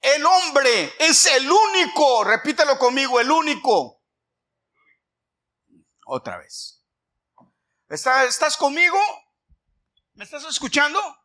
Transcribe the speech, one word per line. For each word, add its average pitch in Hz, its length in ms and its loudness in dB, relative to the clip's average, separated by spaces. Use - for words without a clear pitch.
El 294 260 0
hombre 277 720 2
es 311 280 2
el 269 240 2
único, 330 760 2
repítelo 269 540 0
conmigo, 254 420 0
el 247 100 -2
único. 285 720 -2
Otra - 320 -10
vez. - 480 -20
¿Está, 262 360 0
estás 294 320 -2
conmigo? 339 420 0
¿Me 202 100 -18
estás 285 200 -16
escuchando? 294 560 -2